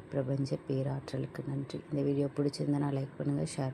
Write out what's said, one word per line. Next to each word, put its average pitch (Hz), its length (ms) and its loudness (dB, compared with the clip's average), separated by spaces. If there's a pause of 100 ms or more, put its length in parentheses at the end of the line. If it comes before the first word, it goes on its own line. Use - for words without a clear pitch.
பிரபஞ்ச 139 480 0
பேராற்றலுக்கு 135 920 -2
நன்றி. 139 360 -4
இந்த 143 180 0
வீடியோ 143 240 4
பிடிச்சிருந்தனா 143 680 2
லைக் 135 260 -2
பண்ணுங்க, 143 280 2
ஷேர் 135 280 -2